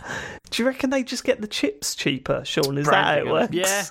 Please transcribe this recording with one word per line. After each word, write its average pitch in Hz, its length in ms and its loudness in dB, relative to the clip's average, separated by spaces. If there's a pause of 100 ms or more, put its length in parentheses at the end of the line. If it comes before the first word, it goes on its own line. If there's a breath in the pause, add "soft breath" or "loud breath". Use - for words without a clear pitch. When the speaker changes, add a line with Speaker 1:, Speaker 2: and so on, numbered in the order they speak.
(200 loud breath)
Speaker 1:
<laughs> - 300 -14
Speaker 2:
Do - 140 0
you 254 40 4
reckon 262 240 -2
they 269 120 2
just 254 220 -8
get 240 160 0
the 214 60 -6
chips - 460 -4
cheaper, 131 520 -2
Sean? 139 320 0
Is 147 100 0
that 143 60 6 (120)
how 165 120 4
it 139 80 0
Speaker 1:
Branding - 20 -2
'em. 147 60 0
Speaker 2:
works? 160 200 2
Speaker 3:
Yeah, 190 380 2